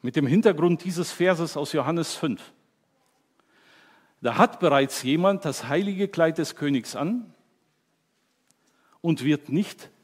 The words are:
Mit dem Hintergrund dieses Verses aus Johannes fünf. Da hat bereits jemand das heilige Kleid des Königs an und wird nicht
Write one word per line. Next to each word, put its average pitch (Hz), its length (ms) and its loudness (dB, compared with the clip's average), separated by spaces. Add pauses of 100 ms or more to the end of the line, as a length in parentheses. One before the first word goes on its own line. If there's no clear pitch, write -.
Mit 123 140 -6
dem 151 100 2
Hintergrund 170 600 4
dieses 175 260 -6
Verses 170 460 0
aus 143 160 -6
Johannes 156 420 -2
fünf. - 380 -8 (1700)
Da 117 160 -2
hat - 240 4
bereits 139 420 2
jemand 180 400 2
das 135 240 -6
heilige 190 400 0
Kleid 165 300 0
des 160 180 -4
Königs 143 400 -4
an 214 380 -6 (1700)
und 156 240 0
wird 147 240 0
nicht 180 400 -4 (140)